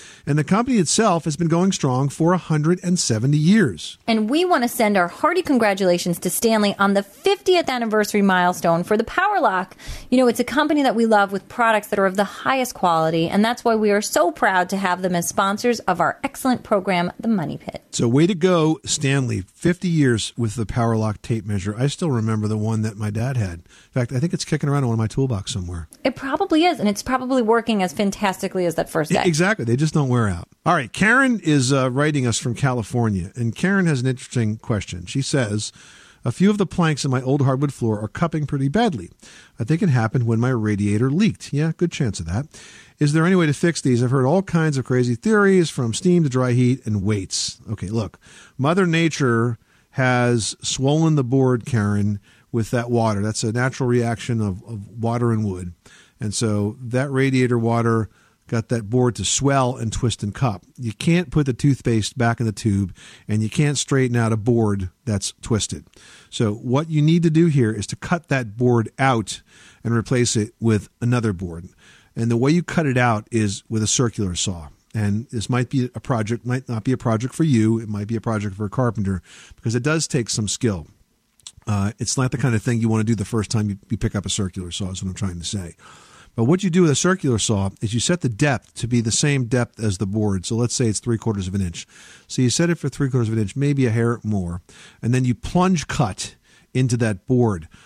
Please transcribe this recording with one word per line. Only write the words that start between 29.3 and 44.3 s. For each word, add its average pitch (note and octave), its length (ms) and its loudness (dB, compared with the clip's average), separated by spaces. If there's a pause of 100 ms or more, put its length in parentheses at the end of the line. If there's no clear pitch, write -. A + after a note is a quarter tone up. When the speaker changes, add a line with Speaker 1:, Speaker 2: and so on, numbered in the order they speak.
Speaker 1:
They A#2 100 2
just D3+ 200 0
don't C#3 160 2
wear A#2+ 180 2
out. F2 180 -6 (200)
All E3 80 4
right, C3+ 180 -2
Karen A#3 500 4
is, C#3 300 2
uh, C3 180 2
writing C#3+ 360 0
us A2+ 120 0
from A#2+ 160 -4
California, A2+ 800 0
and A#2 220 -4
Karen F#3+ 300 2
has C#3 160 0
an B2+ 40 0
interesting A#2 520 -2
question. F2+ 480 -6
She C#3 160 -4
says, G#2+ 500 -2 (540)
"A A#2+ 40 0
few F#3+ 200 2
of G#3 80 0
the G3 80 0
planks D#3 400 0
in C3+ 40 0
my C3 120 0
old C3+ 180 0
hardwood C3+ 320 2
floor A2 300 -2
are G#2+ 60 -6
cupping D#3+ 380 -4
pretty C3+ 220 -2
badly. D3+ 400 0 (500)
I A#2 60 -4
think D#3 160 0
it G3+ 80 2
happened A#2+ 380 2
when A2+ 120 2
my B2 120 2
radiator G#2+ 600 0
leaked." F3+ 440 -2
Yeah, D#3+ 200 0
good F3 160 -2
chance A#2 300 -4
of E2 60 -8
that. G2+ 220 -4 (500)
"Is D3 160 2
there D#3+ 100 4
any F#3 100 4
way F3 120 4
to D3 80 2
fix - 260 0
these? B2 220 2
I've B2 80 0
heard C3 160 2
all F3+ 160 2